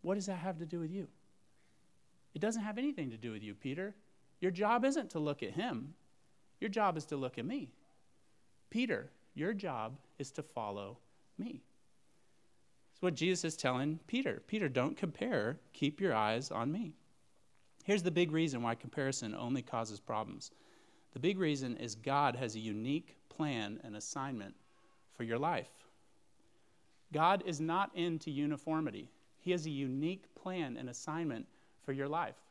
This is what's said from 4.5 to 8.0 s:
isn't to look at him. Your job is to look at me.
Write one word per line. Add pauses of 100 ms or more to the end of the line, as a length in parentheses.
isn't
to
look
at
him. (640)
Your
job
is
to
look
at
me. (960)